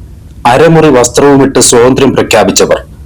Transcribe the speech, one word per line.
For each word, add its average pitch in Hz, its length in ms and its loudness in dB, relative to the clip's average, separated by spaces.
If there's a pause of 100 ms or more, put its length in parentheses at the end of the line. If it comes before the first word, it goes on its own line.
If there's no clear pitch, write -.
(460)
അരമുറി 156 420 2
വസ്ത്രവുമിട്ട് 135 720 0
സ്വാതന്ത്ര്യം 127 540 0
പ്രഖ്യാപിച്ചവർ, 98 680 -2 (220)